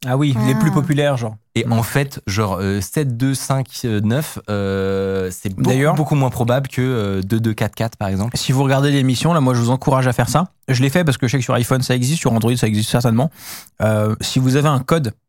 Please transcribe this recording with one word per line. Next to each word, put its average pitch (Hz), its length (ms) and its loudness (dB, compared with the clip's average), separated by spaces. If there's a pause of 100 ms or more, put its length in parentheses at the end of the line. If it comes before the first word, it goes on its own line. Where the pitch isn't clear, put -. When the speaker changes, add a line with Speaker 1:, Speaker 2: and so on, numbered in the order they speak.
Speaker 1:
Ah 127 120 0
oui, 139 200 2 (100)
les 131 80 2
Speaker 2:
Ah. - 40 0
Speaker 1:
plus 160 140 4
populaires, 143 440 2
genre. 113 200 -6 (180)
Speaker 3:
Et 117 100 0
Speaker 1:
Mm. 117 80 -2
Speaker 3:
en 117 120 2
fait, 139 420 -4
genre, 101 340 -2
euh, 98 200 0
sept, 131 360 -4
deux, 135 180 0
cinq, 135 340 -4 (160)
euh, 110 160 0
neuf, 120 380 -2 (120)
euh, 98 800 -2
c'est 98 200 -8
beaucoup, 98 200 -6
Speaker 1:
D'ailleurs, 143 240 2
Speaker 3:
beaucoup 151 220 0
moins 135 140 2
probable 123 380 0
que, - 140 -4
euh, 104 400 0
deux, 101 180 -2
deux, 113 140 0
quatre, 107 220 -4
quatre, 113 200 -4
par 101 120 -4
exemple. 98 280 -2
Speaker 1:
si - 160 -2
vous 135 120 2
regardez 135 260 2
l'émission, 135 420 2
là, 165 80 2
moi, 127 140 2
je 120 60 2
vous 117 100 2
encourage 131 380 2
à 123 40 2
faire 120 160 0
ça. 165 240 0 (160)
Je 127 140 2
l'ai 139 80 2
fait 180 140 2
parce 143 140 2
que 127 100 0
je - 40 -2
sais 143 60 2
que 123 60 -2
sur 127 100 0
iPhone, 127 280 0
ça 127 120 0
existe, 127 260 0
sur 120 120 2
Android, 113 240 2
ça 117 100 0
existe 107 240 0
certainement. 120 400 2 (500)
Euh, 107 400 2
si - 200 -4
vous 131 160 4
avez 147 120 4
un 135 120 2
code, 135 340 0 (140)